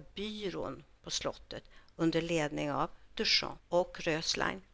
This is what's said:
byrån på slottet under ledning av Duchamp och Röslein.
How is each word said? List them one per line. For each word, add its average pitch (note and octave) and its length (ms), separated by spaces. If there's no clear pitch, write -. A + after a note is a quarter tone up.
byrån F#3 720
på E3 80
slottet - 540
under E3 260
ledning D3+ 500
av C#3+ 180
Duchamp - 540
och F3 320
Röslein. - 640